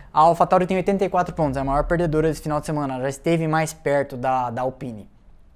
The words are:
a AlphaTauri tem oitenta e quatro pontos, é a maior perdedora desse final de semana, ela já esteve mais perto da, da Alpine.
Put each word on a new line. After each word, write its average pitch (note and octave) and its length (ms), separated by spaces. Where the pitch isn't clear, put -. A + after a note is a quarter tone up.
a D3+ 100
AlphaTauri F3 440
tem F#3+ 100
oitenta G3 280
e F#3 40
quatro F3 260
pontos, C#3+ 220
é C#3 40
a C3+ 40
maior C#3 200
perdedora D#3+ 420
desse D3+ 140
final D3+ 180
de D3 80
semana, D3 280
ela B2+ 100
já C#3 60
esteve E3 360
mais D#3 260
perto C#3 440
da, B2+ 340
da A#2+ 120
Alpine. A#2+ 460